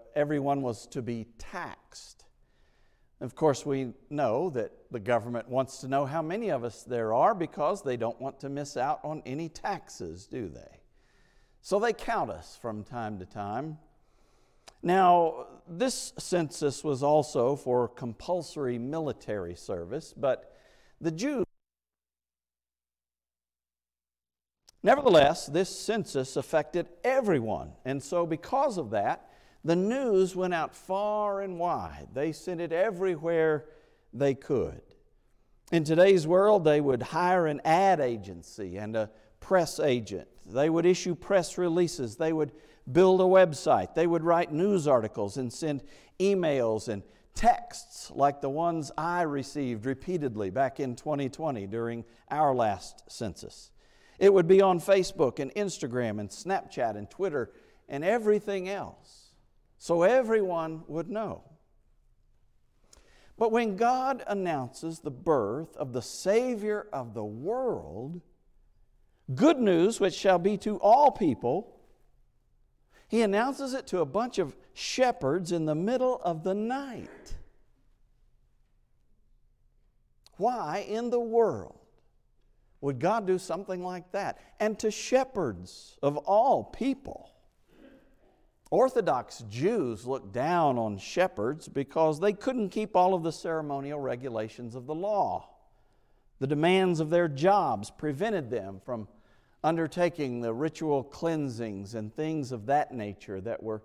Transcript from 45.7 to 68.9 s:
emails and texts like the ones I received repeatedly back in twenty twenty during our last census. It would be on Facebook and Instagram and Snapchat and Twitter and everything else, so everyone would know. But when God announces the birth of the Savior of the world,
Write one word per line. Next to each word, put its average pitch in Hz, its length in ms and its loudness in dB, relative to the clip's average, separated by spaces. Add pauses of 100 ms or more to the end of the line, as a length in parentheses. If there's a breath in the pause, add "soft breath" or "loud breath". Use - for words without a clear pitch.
emails 147 720 0
and 101 140 -4 (320 soft breath)
texts - 800 0
like 143 260 2
the 139 100 -2
ones 160 480 -2
I 175 240 0
received 131 640 -4
repeatedly 131 640 -4
back 127 300 -2
in 123 160 -4
twenty 143 320 -4
twenty 127 380 -6
during 117 380 -6 (260 soft breath)
our 143 240 2
last 107 560 -2
census. - 600 -12 (480 soft breath)
It 196 160 8
would 180 120 6
be 190 140 8
on 185 200 6
Facebook 175 580 2
and 135 160 -6
Instagram 123 640 -2
and 104 80 -8
Snapchat 127 680 -4
and 104 120 -10
Twitter 147 440 -4 (360 soft breath)
and 143 160 -6
everything 208 640 0
else, - 640 -12 (480)
so 170 240 2
everyone 185 840 2
would 160 200 -6
know. 196 360 -8 (1900 soft breath)
But 226 140 2
when 220 240 2
God 254 500 0
announces 165 720 -4
the 147 120 -8
birth 135 640 0
of 131 180 -6
the 123 80 -4
Savior 214 920 0
of 120 220 -8
the 110 100 -6
world, 135 960 -6 (1120)